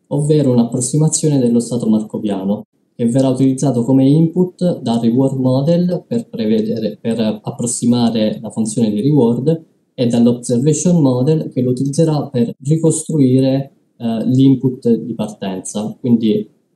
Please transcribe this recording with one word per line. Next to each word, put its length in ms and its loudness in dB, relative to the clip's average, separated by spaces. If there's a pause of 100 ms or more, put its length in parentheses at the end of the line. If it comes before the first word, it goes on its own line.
ovvero 440 2
un'approssimazione 880 0
dello 200 2
stato 280 -4
marcoviano, 760 -2 (300)
che 140 -2
verrà 220 2
utilizzato 540 0
come 220 4
input 760 2
dal 180 -2
reward 400 0
model 680 0
per 220 -6
prevedere, 760 -2
per 400 -4
approssimare 1000 -2
la 80 -10
funzione 420 -2
di 100 -2
reward 640 2 (280)
e 140 -2
dall'observation 920 2
model 480 0
che 120 -4
lo 100 0
utilizzerà 560 0
per 260 -2 (100)
ricostruire, 1080 0 (260)
eh, 280 -4
l'input 680 2
di 220 -4
partenza, 840 -8
quindi, 480 0 (280)